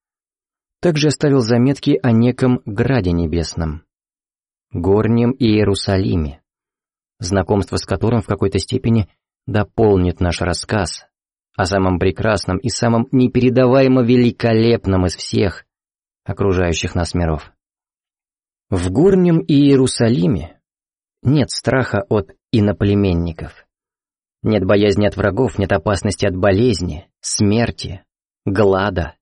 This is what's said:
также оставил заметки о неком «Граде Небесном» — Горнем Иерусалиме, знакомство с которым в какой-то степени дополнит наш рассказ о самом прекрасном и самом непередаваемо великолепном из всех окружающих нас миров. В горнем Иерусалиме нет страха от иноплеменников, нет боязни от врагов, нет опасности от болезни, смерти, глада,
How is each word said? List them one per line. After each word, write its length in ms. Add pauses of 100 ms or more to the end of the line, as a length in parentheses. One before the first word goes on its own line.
(800)
также 260
оставил 320
заметки 600
о 100
неком 540
«Граде 460
Небесном» — 720 (880)
Горнем 680
Иерусалиме, 1040 (760)
знакомство 580
с 80
которым 360
в 60
какой-то 320
степени 500 (360)
дополнит 720
наш 220
рассказ 640 (500)
о 100
самом 340
прекрасном 580
и 120
самом 420
непередаваемо 920
великолепном 1000
из 100
всех 500 (580)
окружающих 720
нас 180
миров. 380 (1160)
В 220
горнем 500
Иерусалиме 1160 (640)
нет 260
страха 600
от 220 (200)
иноплеменников, 1120 (800)
нет 220
боязни 420
от 100
врагов, 400
нет 140
опасности 540
от 100
болезни, 760 (120)
смерти, 840 (420)
глада, 760